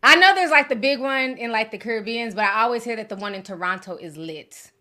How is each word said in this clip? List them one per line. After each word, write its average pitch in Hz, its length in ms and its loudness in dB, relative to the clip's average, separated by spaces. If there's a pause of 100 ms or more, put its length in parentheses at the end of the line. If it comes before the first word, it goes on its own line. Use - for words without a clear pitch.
I 277 140 8
know 370 180 8
there's, 359 180 2
like, 285 180 4
the 262 80 0
big 269 240 0
one 262 340 -2
in, 233 160 -8
like, 220 200 -2
the 208 60 -10
Caribbeans, 226 580 -6
but 208 100 0
I 202 160 2
always 233 240 0
hear 233 100 -6
that 214 140 -12
the 196 80 -10
one 202 180 -8
in 190 80 -12
Toronto 185 540 -6
is 160 180 -14
lit. 160 640 -16